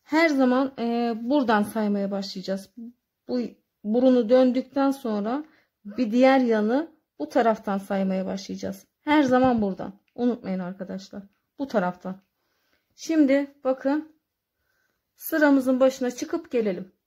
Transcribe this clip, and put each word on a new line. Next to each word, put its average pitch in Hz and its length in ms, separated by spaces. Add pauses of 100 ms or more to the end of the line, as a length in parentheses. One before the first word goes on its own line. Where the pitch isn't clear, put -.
Her 320 280
zaman, 269 500
e, 233 420
buradan 233 420
saymaya 202 480
başlayacağız. 196 580 (580)
Bu 247 120 (440)
burunu 240 460
döndükten 254 600
sonra 240 540 (400)
bir 208 260
diğer 262 280
yanı 233 560 (240)
bu 302 100
taraftan 220 480
saymaya 190 480
başlayacağız. 190 640 (140)
Her 302 220
zaman 254 380
buradan. 190 380 (160)
Unutmayın 226 440
arkadaşlar. 190 640 (360)
Bu 269 80
taraftan. 185 540 (760)
Şimdi 277 680
bakın. 269 520 (1000)
Sıramızın 277 640
başına 254 320
çıkıp 311 400
gelelim. 196 440 (100)